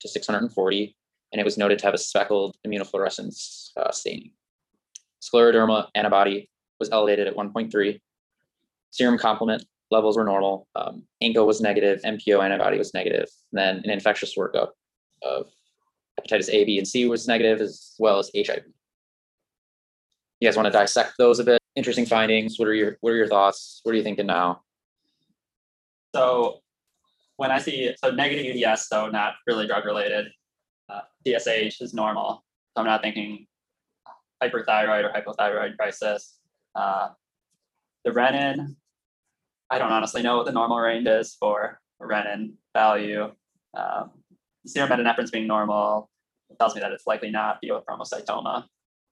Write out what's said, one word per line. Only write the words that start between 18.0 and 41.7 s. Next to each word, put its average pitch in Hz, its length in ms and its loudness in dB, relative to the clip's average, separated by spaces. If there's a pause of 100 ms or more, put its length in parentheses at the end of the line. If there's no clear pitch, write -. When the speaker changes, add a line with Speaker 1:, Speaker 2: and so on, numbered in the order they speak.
Speaker 1:
as 98 160 -4
H 101 140 0
I - 60 -2
V. - 60 -8 (1800)
You 117 60 4
guys 107 100 4
wanna 104 140 2
dissect 104 460 2
those 120 220 6
a 120 60 -2
bit? 120 160 6 (160)
Interesting 120 280 -2
findings. 110 540 2
What 110 80 2
are 107 60 2
your, 107 260 0
what 117 140 0
are - 20 2
your 110 140 4
thoughts? 98 540 2
What 113 100 0
are 113 40 2
you 104 60 0
thinking 101 240 -4
now? 90 340 0 (1500)
Speaker 2:
So 127 460 2 (800)
when 135 120 -2
I 135 100 2
see, 131 340 -4 (100)
so 131 80 2
negative 143 340 -2
U 127 80 -6
D 120 120 0
S, 110 240 0
so 107 200 -2
not 107 260 -2 (120)
really 110 200 0
drug 104 180 -2
related, 104 420 -2 (600)
uh, 101 120 -12 (240)
T 127 80 2
S 113 140 -2
H 110 340 -2
is 123 120 -12
normal. 107 500 -4 (320)
So 113 60 -2
I'm 110 40 -2
not 110 160 2
thinking 104 460 -8 (960)
hyperthyroid 110 640 0
or 104 60 -2
hypothyroid 104 680 -4
crisis. 104 600 -6 (380)
Uh, 98 340 -2 (960)
the 120 60 0
renin, 139 640 0 (960)
I 127 100 -2
don't 117 120 0
honestly 110 300 -2
know 120 160 2
what 117 80 0
the 131 60 -4
normal 120 260 0
range 117 300 0
is 113 320 2
for 104 400 -2 (220)